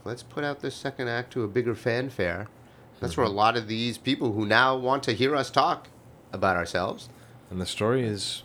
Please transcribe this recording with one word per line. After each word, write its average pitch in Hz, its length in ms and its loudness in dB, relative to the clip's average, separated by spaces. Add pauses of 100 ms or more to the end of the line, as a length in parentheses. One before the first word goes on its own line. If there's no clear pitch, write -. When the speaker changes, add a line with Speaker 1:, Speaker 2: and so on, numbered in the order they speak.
Speaker 1:
"Let's 113 200 -10
put - 180 -10
out 143 180 -4
this 139 140 -6
second 135 340 -8
act 120 260 -6
to 123 100 -2
a 104 40 -2
bigger 113 280 0
fanfare." 113 720 -2 (520)
That's 85 160 -6
where 127 80 2
a 110 40 4
Speaker 2:
Mm-hmm. 98 100 -2
Speaker 1:
lot 113 180 6
of 110 120 -4
these 113 300 -2
people 135 340 0
who 107 120 -2
now 123 320 6
want 131 280 0
to 123 80 0
hear 131 240 2
us 135 140 0
talk 151 380 2 (440)
about 95 240 2
ourselves. 87 520 -2 (420)
Speaker 2:
And 92 100 -4
the 90 60 -4
story 120 420 0
has 104 360 -6